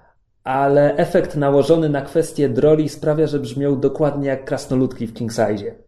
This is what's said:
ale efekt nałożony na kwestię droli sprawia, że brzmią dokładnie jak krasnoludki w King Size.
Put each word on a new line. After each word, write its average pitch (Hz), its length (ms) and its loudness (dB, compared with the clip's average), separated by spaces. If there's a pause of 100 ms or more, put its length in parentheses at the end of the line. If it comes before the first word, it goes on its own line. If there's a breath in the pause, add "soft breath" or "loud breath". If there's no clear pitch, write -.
(440 soft breath)
ale 139 520 2
efekt 175 400 0
nałożony 143 520 4
na 139 140 -2
kwestię 156 460 -2
droli 151 400 2
sprawia, 156 380 -2
że 147 120 -4
brzmią 135 420 -2
dokładnie 139 480 -2
jak 135 160 -4
krasnoludki 127 600 -4
w 113 80 -12
King 113 180 -8
Size. 107 420 -4 (140)